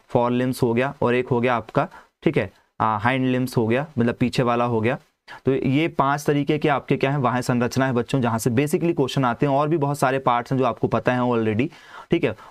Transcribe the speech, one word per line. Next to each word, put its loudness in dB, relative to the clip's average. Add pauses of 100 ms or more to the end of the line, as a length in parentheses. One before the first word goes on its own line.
फोर 0
लिम्स -2
हो 2
गया, -2
और 2
एक -2
हो 0
गया 0
आपका, -4 (340)
ठीक 0
है, -2 (280)
आ, 2
हाइंड 0
लिम्स -2
हो 2
गया, 0 (120)
मतलब 2
पीछे 0
वाला 0
हो 0
गया। 0 (460)
तो 2
ये 0
पांच -2
तरीके 2
के 0
आपके 0
क्या 0
हैं, 0
बाह्य 0
संरचना 0
है -2
बच्चों, 0
जहाँ 0
से -2
basically 0
क्वेश्चन 0
आते 0
हैं। 0
और 2
भी 0
बहुत -2
सारे 0
पार्ट्स 0
हैं 0
जो 2
आपको -2
पता 0
है -2
already, 0 (420)
ठीक 2
है, -2 (140)